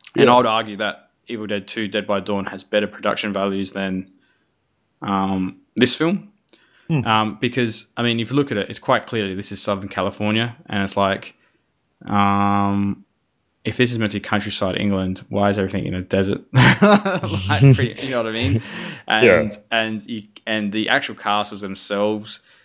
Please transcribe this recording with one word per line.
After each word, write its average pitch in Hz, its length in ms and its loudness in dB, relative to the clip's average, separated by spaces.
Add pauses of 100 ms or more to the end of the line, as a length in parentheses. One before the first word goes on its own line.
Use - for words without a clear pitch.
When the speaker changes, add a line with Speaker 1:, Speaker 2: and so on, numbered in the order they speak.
(140)
Speaker 1:
And - 120 6
Speaker 2:
Yeah. 123 60 8
Speaker 1:
I 123 40 8
would 123 100 4
argue 110 300 -2
that 101 340 -6 (160)
Evil 107 200 -8
Dead 101 200 -6
Two, 110 220 -6
Dead 104 180 -4
by 98 140 0
Dawn 98 260 -4
has 101 160 -10
better 104 240 0
production 101 460 -2
values 98 400 -2
than, 95 360 -4 (920)
um, 95 560 -2 (180)
this 120 200 4
film. 170 340 -2 (580)
Speaker 2:
Hmm. 135 180 0
Speaker 1:
Um, 110 340 2
because, 120 460 -2 (100)
I 123 60 -4
mean, 117 180 0
if 113 100 -6
you 131 60 -2
look 139 160 0
at 107 60 -2
it, 98 100 -4
it's 110 100 -10
quite - 280 -2
clearly 101 280 -4
this 98 160 -8
is 101 120 -8
Southern 98 260 -4
California, 107 680 -2 (100)
and 101 160 -2
it's 98 160 -4
like, 98 360 0 (680)
um, 101 1040 2 (580)
if - 140 -4
this 123 120 2
is 120 80 -4
meant 107 140 0
to 101 80 -4
be - 0 -
countryside 101 560 -2
England, 95 540 -2
why 101 180 2
is 101 80 2
everything 95 300 -2
in 92 80 -4
a 92 80 -4
desert? 98 460 0
<laughs> - 40 -20
Like, 160 1200 4
pretty, 131 300 -2
you 131 60 -6
know 123 120 -2
what 113 40 -6
I 113 60 -4
mean? 113 280 0 (240)
Speaker 2:
<laughs> - 240 -14
Speaker 1:
And, 107 160 4
Speaker 2:
Yeah. 98 260 6 (200)
Speaker 1:
and 110 360 -2
you, 110 180 -10 (220)
and 107 260 -2
the 107 180 0
actual 127 240 0
castles 104 480 -2
themselves 104 800 -4 (240)